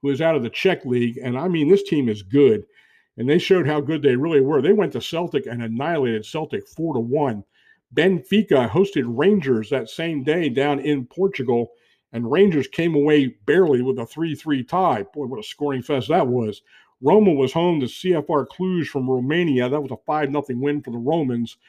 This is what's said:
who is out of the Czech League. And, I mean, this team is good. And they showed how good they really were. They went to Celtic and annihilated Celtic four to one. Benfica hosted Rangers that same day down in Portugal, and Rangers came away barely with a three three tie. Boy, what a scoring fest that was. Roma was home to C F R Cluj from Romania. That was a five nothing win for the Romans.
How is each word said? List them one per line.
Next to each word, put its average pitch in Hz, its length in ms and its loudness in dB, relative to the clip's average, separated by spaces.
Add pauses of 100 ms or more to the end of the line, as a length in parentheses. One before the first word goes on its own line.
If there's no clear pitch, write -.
who 139 80 -2
is 135 120 -2
out 160 140 2
of 135 80 0
the 117 60 -4
Czech - 360 0
League. 120 360 0
And, 123 160 -6
I 160 120 -4
mean, 160 180 0
this 202 160 6
team 139 260 0
is 104 140 -6
good. 110 400 4 (540)
And 120 120 -4
they 160 80 4
showed 175 300 2
how 151 140 0
good 147 200 -4
they 135 140 4
really 147 260 2
were. 135 200 2
They 170 120 4
went 196 200 0
to 117 80 -6
Celtic 165 440 -4
and 117 160 -8
annihilated 120 640 -2
Celtic 151 420 -8
four 160 260 -6
to 123 60 -2
one. 120 440 -2 (500)
Benfica 165 760 2
hosted 165 360 0
Rangers 147 640 0
that 123 200 -4
same 165 340 -6
day 156 240 0
down 139 320 0
in 143 260 -2
Portugal, 127 680 -2 (420)
and 117 180 -4
Rangers 165 360 4
came 165 280 -2
away 143 400 2 (100)
barely 151 360 4
with 127 180 -2
a 117 60 -6
three 156 300 -6
three 135 280 -4
tie. 160 400 0 (100)
Boy, 147 120 -8
what 120 140 -10
a 107 40 -14
scoring 139 380 -6
fest 135 260 -4
that 160 200 0
was. 120 340 -4 (400)
Roma 185 320 4
was 135 180 0
home 170 280 0
to 123 80 -2
C 180 260 -2
F 151 160 -2
R 143 160 0
Cluj 180 400 -4
from 131 240 -4
Romania. 131 580 0
That 147 140 -2
was 131 100 -8
a 117 140 -10
five 151 240 -2
nothing 135 320 -4
win 147 200 -2
for 127 100 -12
the 117 80 -8
Romans. 123 580 -2 (120)